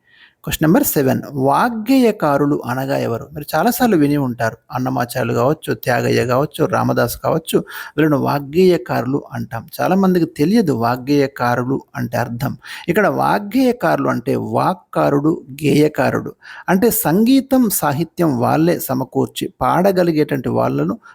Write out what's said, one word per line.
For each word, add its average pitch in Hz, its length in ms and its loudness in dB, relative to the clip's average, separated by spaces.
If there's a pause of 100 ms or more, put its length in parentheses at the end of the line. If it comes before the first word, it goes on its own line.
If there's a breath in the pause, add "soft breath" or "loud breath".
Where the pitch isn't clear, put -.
(440 soft breath)
క్వశ్చన్ - 200 -4
నెంబర్ 196 200 4
సెవెన్, 127 380 0 (100)
వాగ్గేయకారులు 170 1300 2
అనగా 135 320 -4
ఎవరు? 120 360 -4
మీరు 156 240 -6
చాలాసార్లు 226 400 2
విని 147 200 2
ఉంటారు, 120 400 -2 (140)
అన్నమాచార్యులు 127 600 -2
కావచ్చు, 127 400 0
త్యాగయ్య 120 520 0
కావచ్చు, 139 400 0
రామదాసు 120 520 0
కావచ్చు, - 480 -2 (320 loud breath)
వీళ్ళను 151 200 2
వాగ్గేయకారులు 139 1160 0
అంటాం. 117 360 -10 (140)
చాలామందికి 180 440 2
తెలియదు 175 460 2
వాగ్గేయకారులు 127 1120 0 (120)
అంటే 120 220 -4
అర్థం. 120 400 -4 (300 loud breath)
ఇక్కడ 190 200 2
వాగ్గేయకారులు 170 1040 0
అంటే 127 260 -2
వాక్కారుడు, 143 1160 -2
గేయకారుడు 139 840 0 (340 loud breath)
అంటే 196 200 4
సంగీతం, 233 800 2
సాహిత్యం 151 680 -2
వాళ్ళే 143 400 2
సమకూర్చి - 800 -4
పాడగలిగేటువంటి 151 880 0
వాళ్ళను 135 500 -2 (140 loud breath)